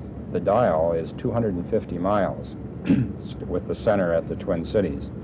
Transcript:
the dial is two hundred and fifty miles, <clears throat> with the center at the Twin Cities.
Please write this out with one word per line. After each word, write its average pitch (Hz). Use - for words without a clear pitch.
the 92
dial 85
is 80
two -
hundred 110
and 85
fifty 98
miles, 90
<clears throat> -
with 87
the 87
center 98
at 82
the 82
Twin 85
Cities. 87